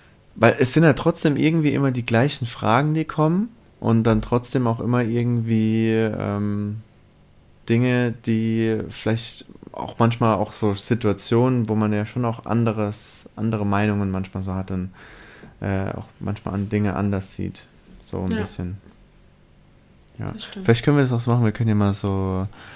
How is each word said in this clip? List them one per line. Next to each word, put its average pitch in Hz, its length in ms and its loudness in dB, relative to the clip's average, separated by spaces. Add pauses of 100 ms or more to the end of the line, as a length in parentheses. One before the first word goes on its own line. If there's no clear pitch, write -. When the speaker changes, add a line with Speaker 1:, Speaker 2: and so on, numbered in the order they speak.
(380)
Speaker 1:
weil 113 220 6
es 127 160 2
sind 156 100 6
ja 151 80 8
trotzdem 160 440 2
irgendwie 151 380 2
immer 135 160 2
die 123 160 -4
gleichen 120 400 2
Fragen, 123 480 0
die 160 120 -2
kommen 175 420 0 (320)
und 113 240 2
dann 110 180 4
trotzdem 123 440 0
auch 117 140 0
immer 123 220 0
irgendwie, 113 880 2
ähm, 104 880 -2 (880)
Dinge, 123 440 2
die 113 680 0 (120)
vielleicht - 540 -4 (280)
auch - 260 -10
manchmal 120 380 2
auch 101 160 -2
so 104 220 0
Situationen, 117 920 0
wo 110 60 -2
man 107 180 2
ja 104 140 0
schon 123 180 -4
auch 113 220 -4
anderes, 107 800 -2 (100)
andere 107 320 -2
Meinungen 101 460 0
manchmal 95 300 -6
so 95 120 -6
hat 95 160 -6
und, 92 220 -6 (680)
äh, 98 300 -2
auch - 140 -8 (160)
manchmal 98 340 -6
an 101 140 -4
Dinge 104 280 0
anders 98 400 -2
sieht. 92 300 -8 (360)
So 92 200 -8
ein 95 80 -4
Speaker 2:
Ja. - 100 -2
Speaker 1:
bisschen. 92 360 -8 (1400)
Ja. 110 140 -8
Speaker 2:
Das - 120 -14
stimmt. 190 200 -14
Speaker 1:
Vielleicht 113 200 4
können 147 120 4
wir 143 60 4
das 127 100 0
auch 117 80 0
so 120 120 -2
machen, 120 120 2
wir 107 80 2
können 113 160 0
ja 107 60 4
mal 101 180 4
so, 95 540 -2 (300)